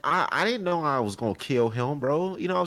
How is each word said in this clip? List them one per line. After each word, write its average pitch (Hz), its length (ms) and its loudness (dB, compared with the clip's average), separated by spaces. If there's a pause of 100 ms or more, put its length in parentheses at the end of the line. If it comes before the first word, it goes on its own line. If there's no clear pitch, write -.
I, 165 260 2
I 156 140 0
didn't 226 200 0
know 175 200 0
I 139 160 2
was 101 160 -2
gonna 107 180 0
kill 120 360 2
him, 123 280 -2
bro. 156 380 0
You 175 120 -4
know 185 60 0
what 185 60 2
I'm 180 60 0